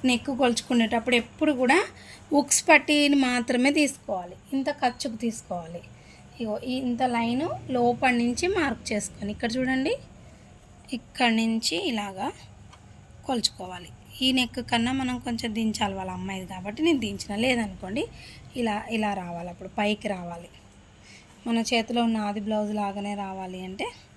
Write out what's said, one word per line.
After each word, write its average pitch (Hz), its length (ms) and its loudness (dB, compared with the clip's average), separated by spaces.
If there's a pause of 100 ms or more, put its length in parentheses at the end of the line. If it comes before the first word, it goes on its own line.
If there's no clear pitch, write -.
నెక్ 247 220 0 (100)
కొలుచుకునేటప్పుడు 240 800 2
ఎప్పుడు 311 280 0 (100)
కూడా 269 180 6 (600)
ఉక్స్ - 300 2
పట్టీని 294 480 6 (120)
మాత్రమే 247 400 2 (100)
తీసుకోవాలి, 190 560 -2 (200)
ఇంత 269 140 0 (120)
ఖర్చుకు 240 440 -2
తీసుకోవాలి. 175 560 -6 (600)
ఇగో 214 140 -2 (160)
ఈ 254 40 -2 (120)
ఇంత 240 160 0 (120)
లైన్ 240 300 2 (320)
లోపల 240 360 4 (100)
నుంచి 240 220 0 (120)
మార్క్ 269 340 0
చేసుకొని 202 440 -4
ఇక్కడ 233 220 -4
చూడండి, 262 360 0 (1040)
ఇక్కడ - 320 0 (140)
నుంచి 226 320 0 (160)
ఇలాగా 208 360 -4 (1000)
కొలుచుకోవాలి. 185 600 -4 (360)
ఈ - 20 8 (100)
నెక్ 247 220 0 (100)
కన్నా 233 220 2 (100)
మనం 254 140 -2 (100)
కొంచెం 233 320 -4
దించాలి 208 420 0
వాళ్ళ 185 200 -6
అమ్మాయిది 190 340 -8
కాబట్టి 196 340 -8
నేను 302 180 4
దించిన, 202 280 -6 (120)
లేదనుకోండి 220 580 -2 (580)
ఇలా, 220 140 0 (200)
ఇలా 214 160 0 (120)
రావాలి, 175 300 -10
అప్పుడు 185 260 -14
పైకి 208 360 0
రావాలి. 175 340 -12 (1000)
మన 233 240 2
చేతిలో 233 360 2
ఉన్న 220 220 0
ఆది 208 180 -4
బ్లౌజ్ 214 240 0 (100)
లాగానే 202 320 -4 (120)
రావాలి 185 420 -10
అంటే 196 200 -8 (300)